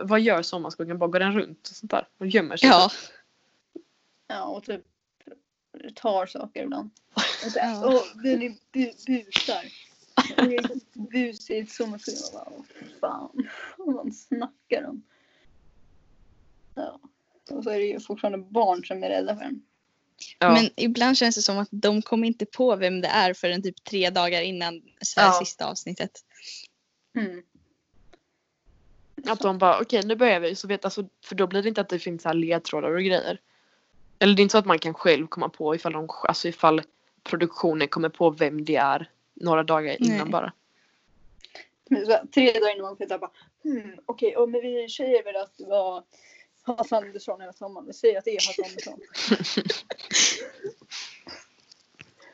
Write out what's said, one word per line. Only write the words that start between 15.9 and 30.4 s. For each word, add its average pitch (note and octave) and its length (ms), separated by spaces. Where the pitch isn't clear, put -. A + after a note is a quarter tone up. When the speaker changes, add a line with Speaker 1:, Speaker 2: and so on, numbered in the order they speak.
Speaker 3:
Ja. - 260
Och A#3+ 140
så A3 60
är G#3 80
det G3+ 80
ju G3+ 140
fortfarande G3+ 380
barn F#3+ 460
som F#3+ 180
är F#3 60
rädda G3 280
för G#3+ 80
den. - 180
Speaker 1:
Ja. F3+ 140
Speaker 2:
Men A3+ 240
ibland A#3+ 400
känns A#3 200
det G#3 60
som G3 160
att G3+ 120
de G#3 320
kom A3+ 220
inte A#3 220
på B3 300
vem F#3 240
det F3 80
är F#3 260
förrän F3+ 280
typ F#3 220
tre F#3 260
dagar F3 320
innan F3 400
så - 200
här G3+ 80
Speaker 1:
Ja. F#3 40
Speaker 2:
sista F3 340
avsnittet. - 580
Speaker 3:
Mm. F#3 260
Speaker 1:
Att A3 140
de F#3+ 180
bara, F3+ 220
"Okej, A3+ 240
nu A3 120
börjar A3+ 240